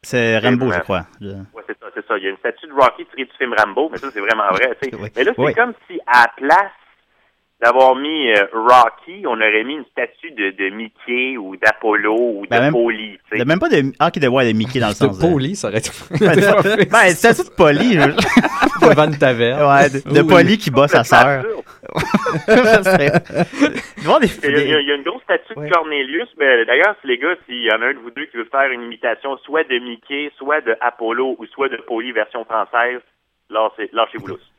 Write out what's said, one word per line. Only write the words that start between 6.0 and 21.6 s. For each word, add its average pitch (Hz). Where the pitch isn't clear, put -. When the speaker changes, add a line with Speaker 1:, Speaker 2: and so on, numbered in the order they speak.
Speaker 2:
à 123
la -
place 180
d'avoir 131
mis, 147
euh, 101
Rocky, 123
on 117
aurait 110
mis 139
une 143
statue -
de, 101
de 95
Mickey 123
ou 95
d'Apollo 107
ou 113
Speaker 1:
Ben, 120
Speaker 2:
de 123
Speaker 1:
même, 151
Speaker 2:
Polly, 110
tu 107
sais. 117
Speaker 1:
de 127
même 170
pas 339
de, 160
ah, 156
ok, 185
de, 139
ouais, 123
de 110
Mickey 123
dans 110
le 104
Speaker 3:
De -
Speaker 1:
sens 101
de 160
Speaker 3:
Polly, 160
ça -
aurait 104
été -
Speaker 1:
<laughs> 156
Ben, 175
Speaker 3:
<laughs> 202
pas 202
fait. 202
Speaker 1:
ben, 220
une 175
statue 233
de -
Polly, 175
je 156
Speaker 3:
<laughs> -
Devant 151
une 151
taverne. 131
Speaker 1:
Ouais, 143
de, 135
de 143
Speaker 3:
Oui. 165
Speaker 1:
Polly 180
qui 156
bat 135
sa 170
Speaker 2:
Complètement 123
Speaker 1:
sœur. 135
Speaker 2:
absurde. 220